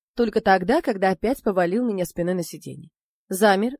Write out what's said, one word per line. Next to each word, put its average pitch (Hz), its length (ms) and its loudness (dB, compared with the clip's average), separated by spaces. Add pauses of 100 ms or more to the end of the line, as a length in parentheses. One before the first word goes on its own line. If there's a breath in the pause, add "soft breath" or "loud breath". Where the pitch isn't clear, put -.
(140)
только 226 260 0
тогда, 190 400 2
когда 196 300 0
опять 214 320 -2
повалил 185 420 0
меня 196 200 -2
спиной 175 300 -4
на 175 100 -4
сиденье. 147 460 -16 (380)
Замер, 202 520 2